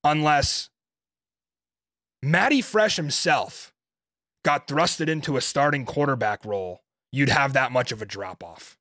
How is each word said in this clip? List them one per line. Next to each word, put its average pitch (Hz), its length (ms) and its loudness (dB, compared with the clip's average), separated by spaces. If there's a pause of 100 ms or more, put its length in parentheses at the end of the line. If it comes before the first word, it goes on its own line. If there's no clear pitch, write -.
unless 151 680 2 (1500)
Matty 196 380 2
Fresh 214 360 2
himself - 760 -2 (720)
got 147 220 0
thrusted 156 420 0
into 156 280 -4
a 127 40 0
starting 143 440 0
quarterback 123 600 -2
role, 95 380 -6 (300)
you'd 139 160 2
have 139 240 2
that 131 180 2
much 123 220 -2
of 110 100 -10
a 107 40 -8
drop-off. 92 760 -14